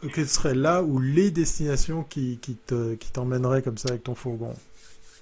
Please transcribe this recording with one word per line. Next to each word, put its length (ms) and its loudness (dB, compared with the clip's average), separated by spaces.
quelles 160 0
seraient 260 2
là 280 4
ou 160 0
les 320 4
destinations 720 2
qui, 400 -4
qui 140 -8
te, 400 -2
qui 160 -6
t'emmèneraient 500 2
comme 160 -4
ça 120 -4
avec 140 -4
ton 120 -6
fourgon ? 380 -6